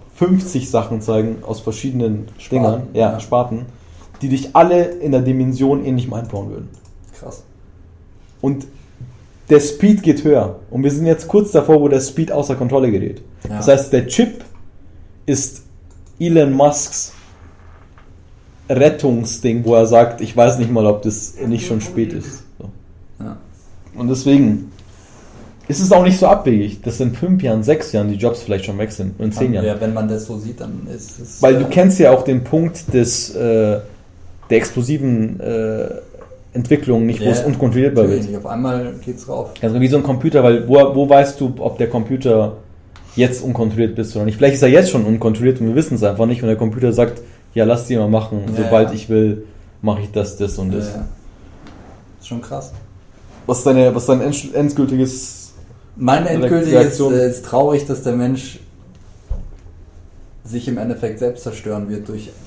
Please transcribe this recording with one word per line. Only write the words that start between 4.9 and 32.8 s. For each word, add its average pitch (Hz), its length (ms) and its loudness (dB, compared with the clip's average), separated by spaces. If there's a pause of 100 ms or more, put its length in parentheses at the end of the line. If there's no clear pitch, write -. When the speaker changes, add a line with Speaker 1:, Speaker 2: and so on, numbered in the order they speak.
Speaker 1:
der 123 80 4
Dimension 131 640 0
ähnlich 123 240 -2
mindblowen 104 420 -8
würden. - 180 -14 (500)
Speaker 2:
Krass. - 240 -18 (960)
Speaker 1:
Und 139 240 -4 (840)
der 151 100 8
Speed 202 440 2
geht 160 200 2
höher. 113 340 2 (140)
Und 127 120 -2
wir 143 80 2
sind 151 160 -2
jetzt 160 200 2
kurz 208 240 2
davor, 151 300 6
wo 143 60 4
der 135 140 2
Speed - 300 -4
außer 139 240 -2
Kontrolle 127 360 0
gerät. - 300 -4 (280)
Speaker 2:
Ja. 104 80 -8
Speaker 1:
Das 107 100 -6
heißt, - 260 4
der 123 140 2
Chip - 360 -2 (840)
ist - 360 -6 (560)
Elon 160 340 2
Musks - 600 0 (1600)
Rettungsding, 120 960 0
wo 117 100 4
er 113 100 6
sagt, 117 360 4
ich 110 140 -10
weiß 123 240 4
nicht 117 120 -2
mal, 110 140 2
ob 104 160 2
das - 340 -8 (100)
nicht 117 220 -4
schon 107 140 -4
spät - 320 -4
ist. - 300 -14 (140)
So. - 120 -16 (500)
Speaker 2:
Ja. 107 180 -14 (580)
Speaker 1:
Und 120 120 -4
deswegen 131 640 2 (960)
ist 170 140 -4
es 185 100 2
auch 180 120 8
nicht 185 160 4
so 185 80 4
abwegig, 110 540 0
dass 123 180 -6
in 123 140 -2
fünf 185 300 0
Jahren, 110 200 0
sechs 151 280 0
Jahren 104 180 -2
die 101 60 -4
Jobs 117 260 -2
vielleicht 95 240 -4
schon 101 120 -8
weg 107 140 -6
sind 95 280 -8
und 107 60 -4
in 110 60 -2
zehn 127 220 -2
Jahren. 101 120 -2
Speaker 2:
Ja, 104 160 -4
wenn 110 120 -2
man 107 140 -4
das 107 180 -6
so 110 120 -10
sieht, 110 240 -12
dann - 320 -12
ist - 260 -18
es, - 220 -16
Speaker 1:
Weil 131 140 6
Speaker 2:
äh, 131 40 2
Speaker 1:
du 139 60 -2
kennst 185 340 4
ja 139 120 8
auch 131 120 4
den 127 200 0
Punkt 165 500 -2